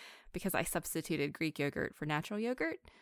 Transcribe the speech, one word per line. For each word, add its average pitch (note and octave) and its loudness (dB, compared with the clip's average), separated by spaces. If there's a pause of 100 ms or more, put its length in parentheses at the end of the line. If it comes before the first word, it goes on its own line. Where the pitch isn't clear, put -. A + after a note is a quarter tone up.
(320)
because F3+ 0
I - 6
substituted D#3+ 0
Greek D#3+ 0
yogurt - 2
for - -6
natural D#3 0
yogurt. C4 0 (220)